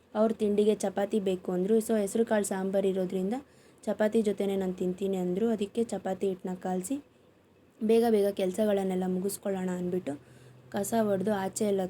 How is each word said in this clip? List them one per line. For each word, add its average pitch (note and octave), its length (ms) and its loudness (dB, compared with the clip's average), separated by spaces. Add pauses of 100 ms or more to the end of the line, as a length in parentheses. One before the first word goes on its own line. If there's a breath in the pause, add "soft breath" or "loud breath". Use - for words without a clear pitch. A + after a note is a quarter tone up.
(140)
ಅವ್ರ A3 160 2 (120)
ತಿಂಡಿಗೆ G#3 420 2
ಚಪಾತಿ G3+ 440 -2
ಬೇಕು F#3 280 -2
ಅಂದರು. F#3+ 200 2 (120)
So A3+ 60 0 (100)
ಹೆಸರು G#3+ 260 0
ಕಾಳು G#3 220 0
ಸಾಂಬಾರು G3 420 0
ಇರೋದ್ರಿಂದ F#3+ 420 -2 (520 loud breath)
ಚಪಾತಿ G#3+ 420 2
ಜೊತೆನೇ G3 320 -2
ನಾನು F#3 200 -2
ತಿಂತೀನಿ F#3 440 -2
ಅಂದರು. F3+ 200 0 (100)
ಅದಕ್ಕೆ G#3 360 -4
ಚಪಾತಿ F#3+ 400 -4
ಹಿಟ್ಟನ್ನ F#3 240 -8 (100)
ಕಲಸಿ F#3 320 -4 (840)
ಬೇಗ A3+ 240 4 (120)
ಬೇಗ G3+ 120 4 (120)
ಕೆಲಸಗಳನ್ನೆಲ್ಲ F#3+ 680 2 (100)
ಮುಗಿಸ್ಕೊಳ್ಳೋಣ F#3+ 540 -2 (120)
ಅಂದ್ಬಿಟ್ಟು F3+ 340 -4 (580 loud breath)
ಕಸ G3 200 -2 (140)
ಹೊಡೆದು G3 260 0 (100)
ಆಚೆ F#3+ 280 -2
ಎಲ್ಲ F#3+ 180 2